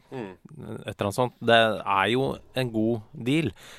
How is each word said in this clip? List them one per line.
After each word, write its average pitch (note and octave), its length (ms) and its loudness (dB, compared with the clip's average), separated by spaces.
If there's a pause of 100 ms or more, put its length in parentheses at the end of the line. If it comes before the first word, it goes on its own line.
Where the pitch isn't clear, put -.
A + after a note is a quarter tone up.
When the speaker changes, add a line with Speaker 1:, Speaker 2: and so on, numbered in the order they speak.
(120)
Speaker 1:
Mm. G#2 240 -10 (500)
Speaker 2:
et - 140 -10
eller G#2 80 -2
annet G2 80 -2
sånt, B2 240 0
det A#2 160 4 (300)
er G2 260 2
jo C3+ 260 0 (160)
en B2+ 200 -2
god A2 280 0 (220)
deal. C#3 300 0 (240)